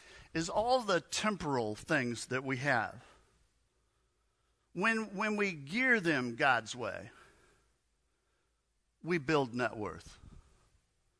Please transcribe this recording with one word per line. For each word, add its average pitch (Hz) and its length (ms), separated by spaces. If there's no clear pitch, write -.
is 165 160
all 240 300
the 196 200
temporal 143 720
things 120 520
that 131 180
we 135 140
have. 123 360
When, 214 420
when 208 200
we 202 160
gear 214 460
them 135 380
God's 123 400
way, 95 340
we 175 140
build 139 380
net 113 240
worth. 85 400